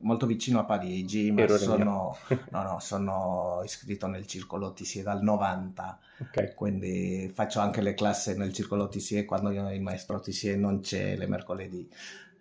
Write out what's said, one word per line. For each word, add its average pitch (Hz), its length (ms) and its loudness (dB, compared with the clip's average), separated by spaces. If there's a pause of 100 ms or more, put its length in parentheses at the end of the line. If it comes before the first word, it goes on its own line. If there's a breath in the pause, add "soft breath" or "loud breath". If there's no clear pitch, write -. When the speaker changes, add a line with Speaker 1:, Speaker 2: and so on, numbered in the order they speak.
Speaker 1:
molto 117 260 2
vicino 113 340 2
a - 40 2
Parigi, 95 680 0
ma 107 100 6
Speaker 2:
Errore 104 160 8
Speaker 1:
sono, 101 580 2 (120)
Speaker 2:
mio. 127 180 4
<laughs> - 40 -14
Speaker 1:
no, 95 120 -2
no, 95 160 -2
sono 92 840 -2
iscritto - 420 -6
nel 95 200 -6
circolo 95 460 -6
Tissier 95 320 -8
dal 101 180 -2
novanta, 92 760 0 (220 loud breath)
Speaker 2:
Ok. - 340 -2
Speaker 1:
quindi 92 800 -2
faccio 107 260 0
anche 101 200 2
le 101 140 2
classi 101 420 0
nel 95 160 0
circolo 101 360 0
Tissier 101 360 -2
quando 101 260 0
il 98 320 -2
maestro 92 380 -4
Tissier 98 360 -2
non 98 240 2
c'è 98 360 -2
le 95 100 -4
mercoledì. 92 640 -4 (520 loud breath)